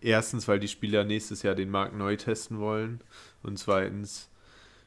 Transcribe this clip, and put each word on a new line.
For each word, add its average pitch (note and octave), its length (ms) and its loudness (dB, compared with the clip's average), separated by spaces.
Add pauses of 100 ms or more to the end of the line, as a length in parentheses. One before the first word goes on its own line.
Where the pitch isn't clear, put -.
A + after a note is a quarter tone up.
erstens, A2 480 2
weil G2+ 120 6
die G#2 80 -4
Spieler G#2 360 2
nächstes G#2 380 -4
Jahr G2 120 2
den F#2+ 160 -2
Markt G2 260 0
neu G2+ 200 0
testen A2 440 -4
wollen. A2 400 -2 (420)
Und G2+ 160 -6
zweitens, G2 680 -2 (580)